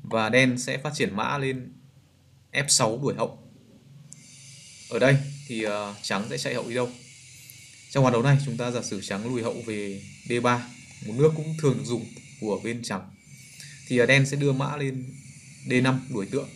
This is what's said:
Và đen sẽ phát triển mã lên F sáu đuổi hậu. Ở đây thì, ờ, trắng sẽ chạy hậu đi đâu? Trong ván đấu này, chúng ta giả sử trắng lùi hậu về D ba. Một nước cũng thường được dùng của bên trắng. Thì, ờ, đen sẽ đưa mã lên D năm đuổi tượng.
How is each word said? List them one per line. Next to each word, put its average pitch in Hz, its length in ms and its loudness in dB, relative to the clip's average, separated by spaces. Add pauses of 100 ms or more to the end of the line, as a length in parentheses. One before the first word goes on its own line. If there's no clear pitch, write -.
Và 110 280 -2
đen 123 280 4
sẽ 135 200 -4
phát 143 180 -8
triển 98 200 0
mã 127 220 0
lên 131 360 -4 (760)
F 143 160 0
sáu 117 360 2
đuổi 110 140 0
hậu. - 220 -4 (1500)
Ở 120 100 -2
đây 139 180 6 (300)
thì, 110 160 -4
ờ, 104 380 -4
trắng 104 280 -2
sẽ 139 80 -6
chạy 135 160 -4
hậu 117 160 -6
đi 117 60 -6
đâu? 123 140 0 (1000)
Trong 139 120 4
ván 123 100 6
đấu 113 80 4
này, 139 240 6
chúng 113 120 -4
ta 120 140 -2
giả 120 100 -2
sử 101 200 -6
trắng 101 240 -6
lùi 123 180 -4
hậu 113 120 -4 (100)
về 104 360 -6 (280)
D - 20 0 (120)
ba. 123 240 2 (400)
Một 107 100 -6
nước 156 180 6
cũng 160 240 -4
thường 127 180 4
được - 80 -6
dùng 110 200 -4 (360)
của 101 220 -2
bên 117 200 -6
trắng. 95 260 -6 (760)
Thì, 123 100 2
ờ, 120 80 8
đen 135 200 6
sẽ 143 120 -2
đưa 139 140 2
mã 139 260 -2
lên 131 360 -6 (560)
D 127 40 2 (100)
năm 131 160 4 (140)
đuổi 98 120 -2
tượng. 135 300 -4